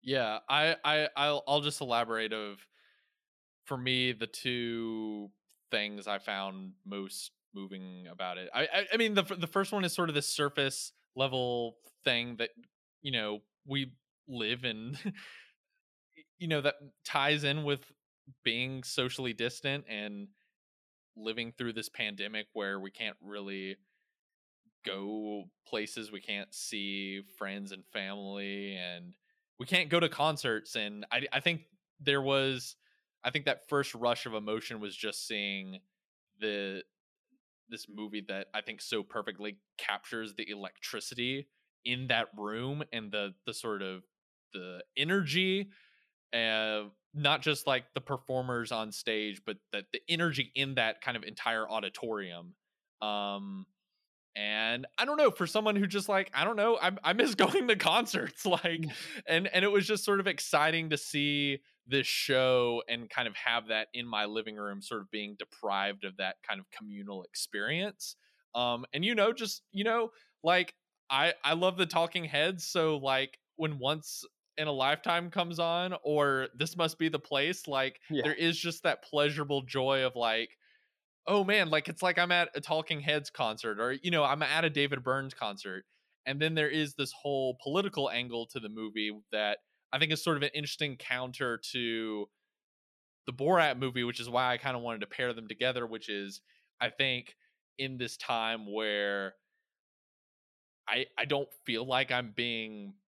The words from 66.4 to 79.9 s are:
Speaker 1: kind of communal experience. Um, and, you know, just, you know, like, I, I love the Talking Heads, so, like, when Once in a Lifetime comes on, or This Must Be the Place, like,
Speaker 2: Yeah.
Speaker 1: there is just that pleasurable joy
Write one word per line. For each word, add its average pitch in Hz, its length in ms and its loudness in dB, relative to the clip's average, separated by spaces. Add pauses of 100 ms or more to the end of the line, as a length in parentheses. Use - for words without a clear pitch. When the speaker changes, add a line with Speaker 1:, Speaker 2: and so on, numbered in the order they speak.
Speaker 1:
kind 101 140 -6
of 95 100 -20
communal 101 520 -10
experience. 156 960 -4 (380)
Um, 120 380 0
and, 151 120 -2
you 233 100 2
know, 220 180 4
just, 233 300 -6 (100)
you 196 120 -2
know, 226 260 0 (320)
like, 175 320 4 (340)
I, 143 260 4 (100)
I 151 100 4
love 180 240 2
the 185 80 4
Talking 170 380 2
Heads, 160 420 2
so, 160 300 4
like, 135 420 2 (160)
when 156 240 -2
Once 147 460 -2 (340)
in 156 100 2
a 147 40 2
Lifetime 156 580 4
comes 170 280 0
on, 175 440 2
or 139 520 4
This 156 220 -2
Must 165 220 2
Be 165 100 4
the 156 100 0
Place, 147 500 0
like, 135 320 0 (100)
Speaker 2:
Yeah. 143 140 2
Speaker 1:
there 147 100 2
is 165 240 2
just 170 240 -4
that 160 220 2
pleasurable 147 580 2
joy 135 420 2